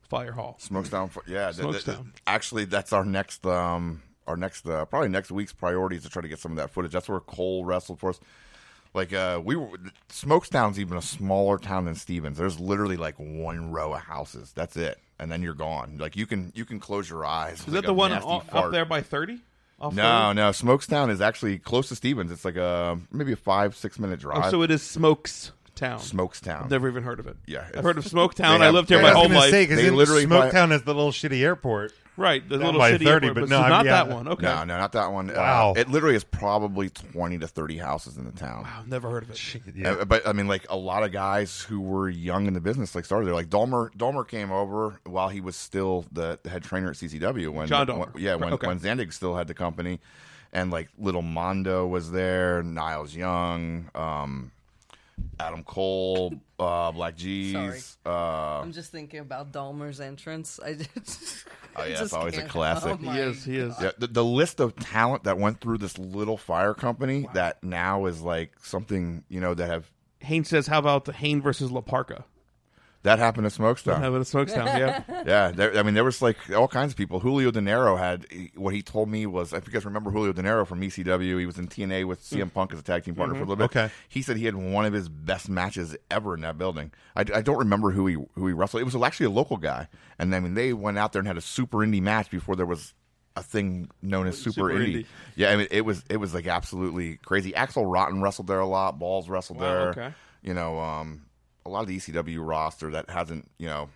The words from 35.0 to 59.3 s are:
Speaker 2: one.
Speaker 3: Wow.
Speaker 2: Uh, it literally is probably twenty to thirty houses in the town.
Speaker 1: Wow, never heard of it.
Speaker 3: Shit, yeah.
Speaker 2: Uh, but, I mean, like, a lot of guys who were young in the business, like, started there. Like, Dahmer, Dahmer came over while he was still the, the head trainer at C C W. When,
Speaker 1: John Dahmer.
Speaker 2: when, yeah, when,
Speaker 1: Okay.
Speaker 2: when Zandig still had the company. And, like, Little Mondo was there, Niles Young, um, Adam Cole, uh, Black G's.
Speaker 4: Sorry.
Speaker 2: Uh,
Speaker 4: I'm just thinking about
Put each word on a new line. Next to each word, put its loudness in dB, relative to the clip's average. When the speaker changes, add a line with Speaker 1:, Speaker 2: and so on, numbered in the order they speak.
Speaker 2:
one. -4
Speaker 3:
Wow. 6
Speaker 2:
Uh, 4
it 4
literally 4
is -2
probably 0
twenty -6
to -6
thirty -6
houses -6
in -10
the -12
town. -10
Speaker 1:
Wow, -12
never -6
heard -6
of -18
it. -14
Speaker 3:
Shit, -10
yeah. -4
Speaker 2:
Uh, -2
but, 2
I 2
mean, 0
like, -2
a -2
lot -2
of -2
guys -2
who -6
were -2
young -2
in 2
the -2
business, -4
like, -6
started 0
there. 0
Like, -2
Dahmer, 2
Dahmer -2
came -6
over -2
while 0
he -6
was -8
still -2
the, -4
the -10
head -8
trainer -4
at -10
C -10
C -10
W. -2
When, -4
Speaker 1:
John 2
Dahmer. -6
Speaker 2:
when, -10
yeah, 0
when, -2
Speaker 1:
Okay. -2
Speaker 2:
when -4
Zandig -4
still -4
had -4
the -10
company. -6
And, -2
like, -6
Little -2
Mondo 0
was -4
there, 0
Niles -6
Young, -4
um, -6
Adam -8
Cole, -2
uh, 2
Black -6
G's. -4
Speaker 4:
Sorry. -6
Speaker 2:
Uh, -2
Speaker 4:
I'm -10
just -16
thinking -14
about -12